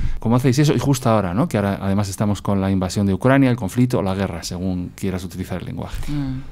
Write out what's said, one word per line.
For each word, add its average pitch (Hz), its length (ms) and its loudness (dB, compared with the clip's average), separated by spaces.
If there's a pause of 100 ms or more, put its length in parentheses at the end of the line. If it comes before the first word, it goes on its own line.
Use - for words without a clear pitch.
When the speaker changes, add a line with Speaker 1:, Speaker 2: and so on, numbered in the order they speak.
(200)
Speaker 1:
¿Cómo 117 180 2
hacéis 127 220 2
eso? 151 140 6
Y - 60 2
justo 131 300 0
ahora, 101 260 2
¿no? 143 120 2
Que - 100 -2
ahora 101 240 0
además 98 280 0
estamos 101 320 0
con 101 200 0
la 95 100 2
invasión 95 340 0
de 98 80 2
Ucrania, 131 380 4
el 120 60 0
conflicto 120 420 0
o - 20 0
la 95 140 0
guerra, 87 280 -2
según 90 520 -4
quieras 92 280 -4
utilizar 90 360 -8
el - 80 -10
lenguaje. - 440 -6
Speaker 2:
Mm. 135 400 -4